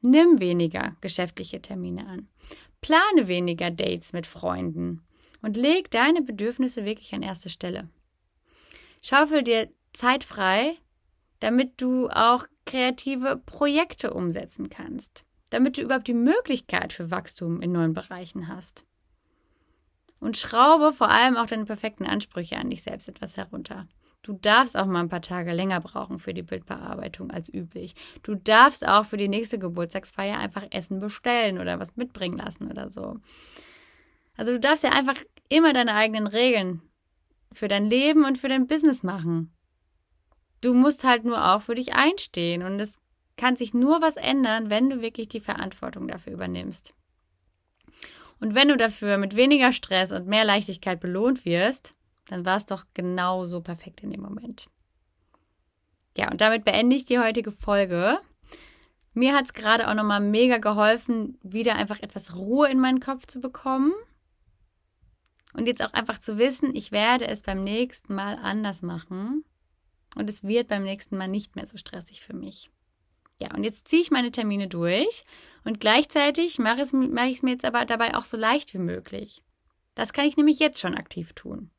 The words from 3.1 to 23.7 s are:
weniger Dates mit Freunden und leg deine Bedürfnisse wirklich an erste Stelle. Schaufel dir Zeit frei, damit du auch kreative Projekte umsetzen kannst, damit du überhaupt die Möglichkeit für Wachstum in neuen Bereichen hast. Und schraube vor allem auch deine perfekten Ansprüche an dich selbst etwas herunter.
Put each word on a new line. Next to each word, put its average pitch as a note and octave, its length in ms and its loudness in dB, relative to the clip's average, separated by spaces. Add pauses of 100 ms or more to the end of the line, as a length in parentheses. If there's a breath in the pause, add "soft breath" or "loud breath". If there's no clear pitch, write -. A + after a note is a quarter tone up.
weniger F3 420 -2
Dates F3 440 -4
mit F3 120 -6
Freunden F3 760 -6 (400 soft breath)
und G#3+ 160 -4
leg D#4+ 340 2
deine D4 300 4
Bedürfnisse A#3+ 640 -4
wirklich G#3+ 280 -8
an G3+ 80 -8
erste F#3 280 -10
Stelle. F3+ 400 -10 (1120 soft breath)
Schaufel D4 420 2
dir A3+ 260 0 (240)
Zeit B3+ 300 0
frei, G#3+ 520 0 (640)
damit B3 420 0
du B3+ 280 0
auch A#3+ 360 4 (200)
kreative C4 800 -2
Projekte - 680 0
umsetzen F3+ 560 -6
kannst, - 560 -14 (240)
damit B3+ 280 2
du C#4 40 -4
überhaupt C4 260 -2
die B3 60 -2
Möglichkeit A#3+ 800 0
für E3+ 180 -8
Wachstum E3+ 500 -6
in F3 100 -2
neuen E3 220 2
Bereichen F3+ 540 -10
hast. - 380 -16 (1300)
Und G#3+ 180 -4
schraube D4 560 6
vor G#3+ 160 2
allem A#3+ 260 6
auch A#3 120 -2
deine A3 180 -4
perfekten G#3+ 400 -8
Ansprüche G3 520 -6
an - 120 -6
dich - 140 -8
selbst - 260 -10
etwas - 280 -14
herunter. F#3+ 500 -12 (340)